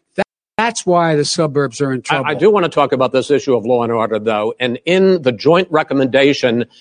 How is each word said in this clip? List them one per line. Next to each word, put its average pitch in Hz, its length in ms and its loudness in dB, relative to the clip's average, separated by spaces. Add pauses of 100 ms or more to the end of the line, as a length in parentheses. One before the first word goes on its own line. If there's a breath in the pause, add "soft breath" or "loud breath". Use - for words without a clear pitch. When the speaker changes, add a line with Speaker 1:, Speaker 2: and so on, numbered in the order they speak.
(160)
Speaker 1:
That, 190 100 -2 (300)
that's 226 280 -4
why 170 300 2
the 147 100 0
suburbs 143 560 -4
are 139 120 -2
in 127 100 -6
trouble. 165 240 -2
Speaker 2:
I, 151 40 -2
I 156 40 -2
do 190 160 2
wanna 190 180 2
talk 143 220 0
about 127 220 0
this 131 180 0
issue 135 240 2
of 107 100 0
law 120 200 0
and 117 80 -2
order, 110 260 0
though. 107 400 -2
And 123 260 -4
in 185 380 2
the 131 80 0
joint 165 400 2
recommendation 135 960 2 (160 soft breath)